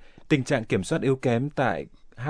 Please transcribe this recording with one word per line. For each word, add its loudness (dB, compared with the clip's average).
tình 2
trạng 0
kiểm 0
soát -2
yếu 2
kém 0
tại -2
H -6